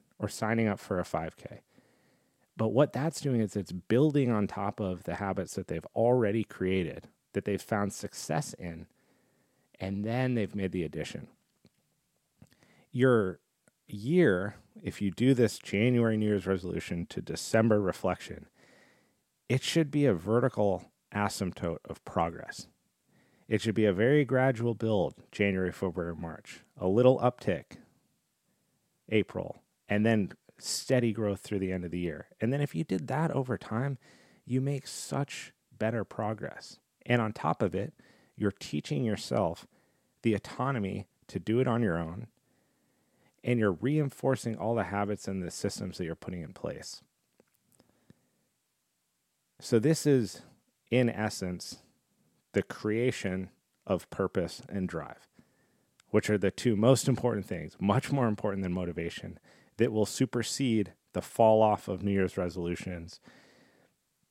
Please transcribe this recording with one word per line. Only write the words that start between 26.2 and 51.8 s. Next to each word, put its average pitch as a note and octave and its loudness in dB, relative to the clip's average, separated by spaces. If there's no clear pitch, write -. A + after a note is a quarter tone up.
a F#2 -2
little B2 6
uptick, - -2
April, F#2+ -2
and G#2 2
then G#2+ 4
steady B2 0
growth G#2 -2
through - -6
the F#2 0
end F#2 -4
of F2 -8
the E2+ -6
year. E2 -6
And A2+ 0
then C#3+ 0
if C#3+ -4
you D#3+ -2
did E3+ -4
that D3+ 0
over B2+ -2
time, C3 -4
you B2+ 0
make C#3 -4
such - -8
better A2 -2
progress. - -8
And A#2+ 4
on G#2+ -2
top - 0
of F#2 0
it, G2 -4
you're G2+ 0
teaching D3 -6
yourself G2+ -2
the A2+ 2
autonomy G2+ -4
to - -8
do A2 0
it C3 2
on A#2+ 2
your F2 2
own, E2+ -6
and B2 2
you're G#2 4
reinforcing C3+ 0
all A2+ -2
the A2 0
habits G2+ -2
and F#2+ -4
the F2 -6
systems - -6
that F2+ -4
you're E2 -6
putting F2+ -10
in D#2 -14
place. - -10
So - 2
this D3+ 2
is C3 2
in A#2+ 4
essence, F#2+ -6